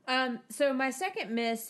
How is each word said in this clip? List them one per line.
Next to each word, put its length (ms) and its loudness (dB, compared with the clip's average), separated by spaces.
Um, 300 2
so 240 2
my 160 2
second 460 -4
miss 360 0